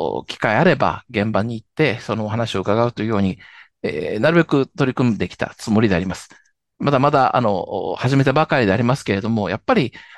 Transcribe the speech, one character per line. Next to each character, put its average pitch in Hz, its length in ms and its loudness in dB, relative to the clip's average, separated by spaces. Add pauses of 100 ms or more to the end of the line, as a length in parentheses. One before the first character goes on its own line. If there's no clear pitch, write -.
(180)
お-、 - 100 -10
機 - 100 -12
会 113 200 0
あ 151 60 4
れ 170 120 4
ば - 340 -2
現 110 220 -2
場 98 120 0
に 117 120 -6
行 110 80 -12
っ - 40 -20
て、 143 320 -2
そ 107 160 -6
の 110 100 -4
お 107 40 -6
話 113 260 -4
を 95 60 -2
伺 110 240 2
う 120 60 0
と - 120 -6
い - 20 -2
う - 40 -2
よ 107 80 0
う 98 40 2
に、 95 180 0 (440)
え 80 340 -6
ー、 - 20 -4
な 147 120 2
る 170 60 2
べ 165 60 6
く 135 240 0
取 131 240 -2
り - 40 -6
組 123 160 2
ん 98 60 -2
で 90 120 -2
き - 80 -20
た - 200 -6
つ - 140 -8
も 107 100 4
り 113 80 4
で 92 60 2
あ 82 40 2
り 92 60 -2
ま 92 100 -6
す。 - 140 -16 (500)
ま 143 120 0
だ 131 80 4
ま 143 120 2
だ、 135 260 2
あ 123 40 2
の、 92 560 -4
始 135 200 0
め 135 60 4
た 131 100 2
ば 156 140 2
か 143 120 0
り 117 60 2
で 95 80 4
あ 98 40 2
り 120 60 0
ま 123 120 2
す - 100 -8
け 110 80 0
れ 98 80 -2
ど 110 80 -4
も、 104 200 0
や 92 80 -2
っ - 60 -20
ぱ 262 120 0
り 139 180 0 (240)